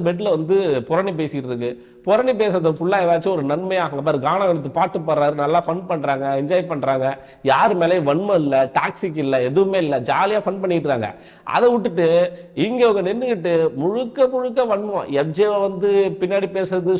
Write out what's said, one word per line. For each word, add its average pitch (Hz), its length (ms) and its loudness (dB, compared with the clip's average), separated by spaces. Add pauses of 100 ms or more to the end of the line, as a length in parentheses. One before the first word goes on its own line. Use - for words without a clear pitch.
பெட்ல 180 240 0
வந்து 156 580 0
புரணி 180 280 0
பேசிக்கிட்டு 143 420 -4
இருக்கு. 120 480 -8
புரணி 247 280 2
பேசுறது 185 400 0
ஃபுல்லா 175 240 0
ஏதாச்சும் 170 340 2
ஒரு 151 140 -2
நன்மையா, 185 320 -2
அங்க 143 240 -2
பாரு 147 160 0
கானம் 175 320 0
எடுத்து 156 200 -2
பாட்டு 185 300 -2
பாடுறாரு, 151 340 0
நல்லா 156 320 0
ஃபன் 175 220 -4
பண்றாங்க, 139 540 -2
என்ஜாய் 175 260 0
பண்றாங்க, 135 500 -2 (240)
யாரு 170 340 4
மேலேயும் 170 280 2
வன்மம் 185 320 0
இல்ல, 135 300 2
டாக்ஸிக் 156 520 -4
இல்ல, 135 240 0
எதுவுமே 190 360 2
இல்ல, 147 220 0
ஜாலியா 175 400 0
ஃபன் 202 40 -2
பண்ணிட்டு 185 320 -2
இருக்காங்க. 131 400 -2 (280)
அதை 233 280 2
விட்டுட்டு 175 600 2 (220)
இங்க 233 340 2
அவங்க 196 260 0
நின்னுகிட்டு 180 600 0
முழுக்க 233 540 0
முழுக்க 254 360 -2
வன்மம். 208 440 -2
எஃப் 143 240 0
ஜே 196 160 2
வந்து 196 720 0
பின்னாடி 196 320 -2
பேசுறது, 185 480 0